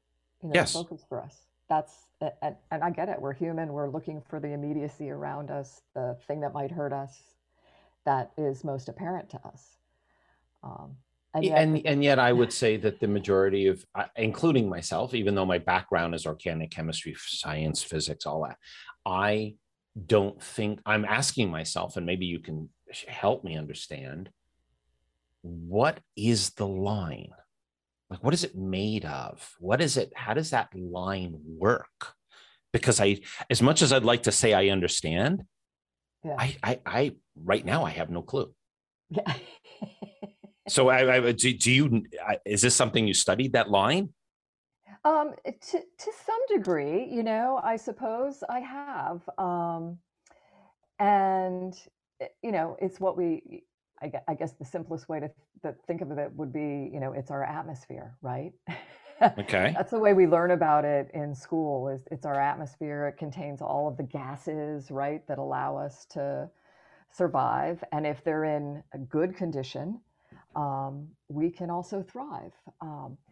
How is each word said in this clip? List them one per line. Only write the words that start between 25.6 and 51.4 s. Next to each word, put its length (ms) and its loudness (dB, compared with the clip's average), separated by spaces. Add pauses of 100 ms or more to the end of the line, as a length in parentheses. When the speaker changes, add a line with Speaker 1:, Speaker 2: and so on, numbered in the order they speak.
Speaker 2:
is 360 2
the 160 -4
line? 640 -4 (800)
Like, 140 -10
what 100 2
is 120 0
it 100 -10
made 480 -2
of? 560 -10
What 220 2
is 160 2
it? 180 -2
How 180 -4
does 180 -2
that 220 0
line 720 -6
work? 680 -2 (580)
Because 300 4
I, 180 4 (300)
as 120 2
much 200 6
as 100 6
I'd 140 6
like 180 4
to 80 4
say 220 6
I 160 6
understand, 760 2 (800)
Speaker 1:
Yeah. 160 -6
Speaker 2:
I, 240 -2
I, 220 0
I, 260 0 (240)
right 300 0
now, 180 0
I 80 -2
have 180 -6
no 140 -4
clue. 300 -4 (560)
Speaker 1:
Yeah. 240 -2 (480)
<laughs> 60 -8 (840)
Speaker 2:
So 200 6
I, 260 6
I, 160 6
do, 220 2
do 180 2
you, 320 4 (180)
I, 240 -2
is 160 2
this 140 6
something 320 4
you 60 2
studied, 400 2
that 180 4
line? 380 4 (960)
Speaker 1:
Um, 280 2 (120)
to, 340 -6
to 320 -10 (140)
some 140 -2 (100)
degree, 600 0
you 140 -2
know, 400 0
I 140 0
suppose 720 -4
I 100 -4
have. 640 -8 (160)
Um, 600 -4 (1040)
and, 720 2 (480)